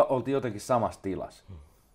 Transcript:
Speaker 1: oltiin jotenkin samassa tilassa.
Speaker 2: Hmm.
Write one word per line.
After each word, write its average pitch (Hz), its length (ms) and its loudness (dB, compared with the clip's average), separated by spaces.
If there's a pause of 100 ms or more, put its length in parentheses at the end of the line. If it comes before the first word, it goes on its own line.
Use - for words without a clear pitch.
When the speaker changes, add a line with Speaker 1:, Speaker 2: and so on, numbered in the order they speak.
Speaker 1:
oltiin 131 240 0
jotenkin 120 280 0
samassa 113 420 2
tilassa. 92 460 -6
Speaker 2:
Hmm. 92 80 -14 (380)